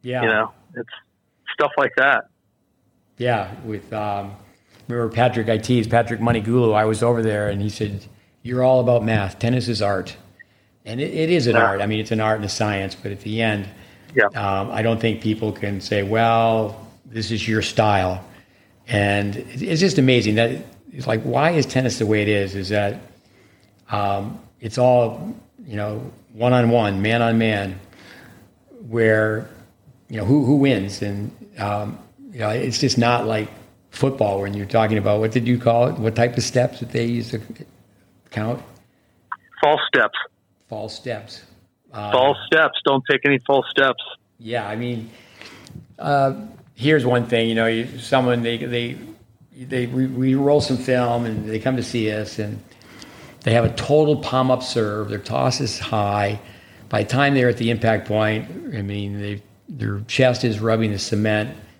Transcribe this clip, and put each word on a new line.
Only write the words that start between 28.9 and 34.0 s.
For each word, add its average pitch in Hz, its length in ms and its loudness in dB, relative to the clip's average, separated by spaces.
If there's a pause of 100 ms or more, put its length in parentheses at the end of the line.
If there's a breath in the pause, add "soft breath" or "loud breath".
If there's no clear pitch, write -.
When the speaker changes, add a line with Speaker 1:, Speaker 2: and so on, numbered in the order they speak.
Speaker 1:
you 117 100 -10
know, 101 60 -4
who, 135 200 4
who 139 120 4
wins? 104 460 2
And, 101 280 -6 (280)
um, 104 400 -4 (340)
you 120 80 -12
know, 107 100 -2
it's 120 280 -2
just 127 200 2
not 117 280 2
like 110 220 -2 (420)
football 107 520 0